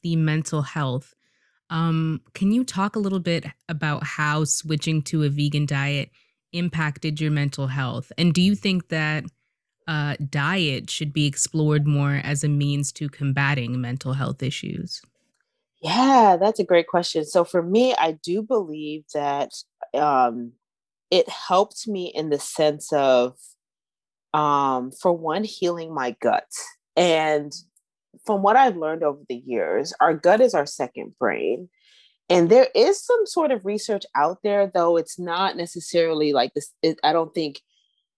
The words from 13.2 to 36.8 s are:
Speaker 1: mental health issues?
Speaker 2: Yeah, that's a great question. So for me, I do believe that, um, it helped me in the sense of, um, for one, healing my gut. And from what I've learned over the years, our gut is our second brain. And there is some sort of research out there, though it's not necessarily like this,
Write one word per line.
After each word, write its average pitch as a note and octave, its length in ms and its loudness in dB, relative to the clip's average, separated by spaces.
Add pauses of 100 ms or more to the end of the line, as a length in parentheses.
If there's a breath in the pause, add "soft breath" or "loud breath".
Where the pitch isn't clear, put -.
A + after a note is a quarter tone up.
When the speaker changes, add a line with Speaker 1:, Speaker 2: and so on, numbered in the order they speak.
Speaker 1:
mental B2+ 340 -4
health C3 280 -4
issues? - 600 -8 (800)
Speaker 2:
Yeah, A#3 540 6
that's G#3 240 0
a F#3+ 40 0
great E3+ 240 4
question. E3+ 360 0
So E3+ 200 2
for E3+ 180 0
me, A3+ 320 2
I D#3+ 180 0
do F3 300 -6
believe D#3 640 -6 (100)
that, C#3+ 380 -4 (420)
um, B2 580 2 (580)
it F3 180 4
helped - 600 0
me F#3 260 -6
in D#3 160 -4
the D3 80 0
sense D3+ 540 -2
of, C3 440 4 (1000)
um, C#3 580 0
for F3+ 200 0
one, E3 320 -2
healing E3+ 500 -4
my B2+ 260 -4
gut. A2 260 0 (500)
And D#3 560 2 (720)
from G3 160 0
what G#3 140 6
I've B3+ 200 6
learned D#3+ 280 -4
over C#3+ 240 0
the B2 80 -6
years, A#2+ 640 -2
our E3 140 4
gut F#3 260 4
is B3 140 4
our D3 120 0
second - 520 -10
brain. G#2 500 -2 (640 soft breath)
And F3 200 6
there B3+ 240 8
is D#4+ 300 4
some A#4 220 2
sort D#4 260 0
of G3 140 -4
research G#3 380 -4 (120)
out D#3+ 280 2
there, G3+ 280 2
though E3+ 240 2
it's D#3+ 220 -4
not F3 380 -2
necessarily E3 760 0
like C3 220 0
this, - 180 -8 (100)